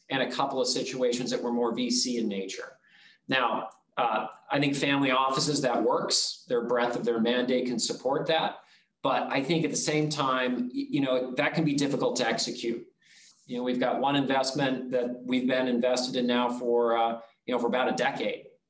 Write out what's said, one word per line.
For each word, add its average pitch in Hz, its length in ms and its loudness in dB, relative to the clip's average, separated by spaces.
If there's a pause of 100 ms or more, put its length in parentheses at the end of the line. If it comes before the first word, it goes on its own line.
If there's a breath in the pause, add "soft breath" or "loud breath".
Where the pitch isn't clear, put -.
and 135 140 -2
a - 80 -2
couple 131 300 -2
of 117 60 2
situations 123 640 0
that 123 100 -2
were 120 100 -4
more 120 220 0
V 120 160 -2
C 123 280 0
in 110 100 -2
nature. - 500 -8 (500 soft breath)
Now, 123 420 0 (280)
uh, 113 300 0 (220)
I 143 100 0
think 139 160 2
family 139 360 2
offices, 135 500 2
that 120 200 2
works. - 640 0
Their 120 140 2
breadth 123 340 0
of 120 80 -4
their 117 160 0
mandate 123 480 2
can 123 120 -2
support 143 480 -2
that. 160 320 0 (440 loud breath)
But 131 280 2
I 139 120 0
think 160 220 2
at 143 60 -2
the - 60 -4
same 151 300 0
time, 127 680 0
y-, 139 160 -4
you 143 120 0
know, 131 340 0
that 147 180 0
can 165 120 2
be 147 80 2
difficult 131 440 0
to 117 100 2
execute. 117 580 -2 (640 soft breath)
You 123 100 -6
know, 123 60 -4
we've 123 160 -2
got 120 200 0
one 139 180 2
investment 135 720 0
that 123 320 -2
we've 127 240 0
been 127 200 2
invested 123 500 0
in 123 100 0
now 123 220 2
for, 120 480 2
uh, 117 220 0 (260 loud breath)
you 123 80 -2
know, 123 60 0
for 117 80 0
about 123 220 2
a 110 60 -2
decade. 120 520 -2 (220)